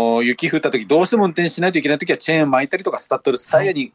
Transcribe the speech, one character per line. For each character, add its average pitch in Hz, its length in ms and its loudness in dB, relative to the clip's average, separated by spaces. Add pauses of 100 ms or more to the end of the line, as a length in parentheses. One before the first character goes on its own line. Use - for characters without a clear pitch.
(220)
ー、 - 20 0
雪 123 260 -2
降 160 80 0
っ - 20 2
た 147 100 -2
時、 117 160 -2
ど 147 160 4
う 185 40 4
し - 40 -6
て 233 80 2
も 202 80 4
運 180 60 0
転 175 180 -2
し - 120 -8
な 175 60 2
い 190 40 0
と 165 80 0
い - 20 -8
け 143 80 -2
な 147 60 2
い - 20 -4
時 - 140 -4
は、 151 60 0
チ - 140 -4
ェ 160 100 4
ー 151 40 4
ン 139 60 0
巻 131 140 2
い - 20 -8
た 190 100 -4
り 190 60 -6
と 185 80 -4
か、 - 80 -6
ス - 80 -16
タ 131 80 -2
ッ 123 80 -6
ド 139 80 0
レ 123 60 0
ス - 120 -10
タ 160 140 4
イ 196 40 0
ヤ 190 60 -2
に 135 220 -6